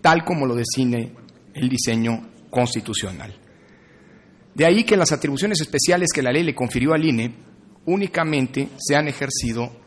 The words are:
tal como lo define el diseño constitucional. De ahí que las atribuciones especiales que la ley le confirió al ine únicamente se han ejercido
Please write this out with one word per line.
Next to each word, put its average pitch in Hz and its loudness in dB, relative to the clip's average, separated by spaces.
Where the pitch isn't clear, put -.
tal 165 4
como 151 0
lo 123 0
define 120 -2
el 127 -2
diseño 113 0
constitucional. 107 -4
De 147 2
ahí 196 6
que 214 4
las 165 4
atribuciones 151 -2
especiales 175 0
que 143 -2
la 123 0
ley 160 2
le 151 -2
confirió 123 0
al 156 0
ine 120 0
únicamente 156 -2
se - 0
han 151 2
ejercido 120 -4